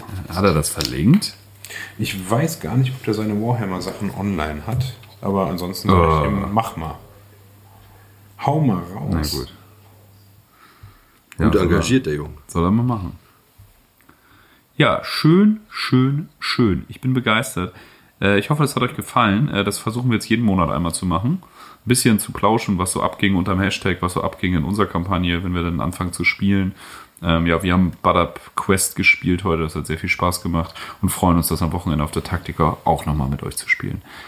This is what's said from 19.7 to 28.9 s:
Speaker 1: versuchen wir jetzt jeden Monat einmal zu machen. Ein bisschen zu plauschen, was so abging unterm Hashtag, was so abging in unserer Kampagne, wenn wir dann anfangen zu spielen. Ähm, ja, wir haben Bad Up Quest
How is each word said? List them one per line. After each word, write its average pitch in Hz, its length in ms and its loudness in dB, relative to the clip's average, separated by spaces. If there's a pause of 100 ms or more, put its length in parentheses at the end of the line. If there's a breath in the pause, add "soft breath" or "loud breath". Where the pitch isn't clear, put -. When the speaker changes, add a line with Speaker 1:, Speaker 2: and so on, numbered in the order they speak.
Speaker 1:
versuchen 123 320 -2
wir 113 40 4
jetzt - 140 -2
jeden 113 160 2
Monat 95 260 2
einmal 85 240 -2
zu - 120 -6
machen. 104 360 0
Ein - 460 -14
bisschen 120 300 4
zu - 140 -6
plauschen, 104 460 0
was 90 140 -2
so - 100 -2
abging 98 340 0
unterm 92 240 0
Hashtag, 98 420 0
was 90 120 0
so - 80 -2
abging - 320 -2
in 80 100 0
unserer 101 220 0
Kampagne, 87 560 -2
wenn 90 120 -4
wir 85 80 -2
dann 85 180 -2
anfangen 90 320 -4
zu 87 120 -6
spielen. 98 500 0 (480 loud breath)
Ähm, 85 240 2
ja, 85 180 2
wir 90 80 2
haben 90 200 4 (100)
Bad 90 140 4
Up 85 240 0 (140)
Quest - 400 0